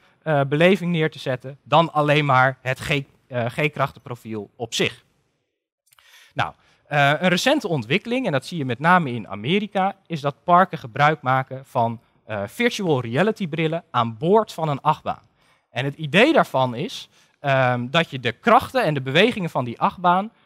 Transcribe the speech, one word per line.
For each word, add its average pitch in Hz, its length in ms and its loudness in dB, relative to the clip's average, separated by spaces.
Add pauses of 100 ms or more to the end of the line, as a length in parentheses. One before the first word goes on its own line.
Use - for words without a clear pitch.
(240)
eh, 147 240 0
beleving 175 440 2
neer 156 200 0
te - 80 -18
zetten 135 440 -8
dan 156 300 2
alleen 147 320 2
maar 131 360 4
het 127 180 -4
G-, 143 240 -4 (240)
eh, 120 180 -4
G-krachtenprofiel 123 1120 -6
op 117 180 -10
zich. 117 300 -4 (1300)
Nou, 90 200 -4 (340)
eh, 143 320 4
een 180 100 2
recente 233 380 0
ontwikkeling, 175 580 -2
en 175 60 -2
dat 135 140 -2
zie 180 120 -10
je 139 80 -4
met 123 140 -4
name 165 320 2
in 117 160 -8
Amerika, 190 680 -2 (120)
is 151 140 -8
dat 143 220 -4
parken 180 340 4
gebruik 143 440 0
maken 131 440 -2
van, 117 340 -2 (260)
eh, 104 200 -6
virtual 165 560 -2
reality 160 460 -2
brillen 160 440 -4
aan 117 260 -2
boord 196 360 2
van 160 160 -4
een 135 120 -4
achtbaan. - 460 -4 (420)
En 123 160 -4
het 143 100 -6
idee 180 380 4
daarvan 131 420 2
is, 175 340 -10 (300)
ehm, 127 500 0
dat 165 200 0
je 131 100 -10
de 117 120 -2
krachten 254 520 2
en 156 100 0
de 139 80 -2
bewegingen 170 480 0
van 131 160 -4
die 117 140 -10
achtbaan 185 520 0 (140)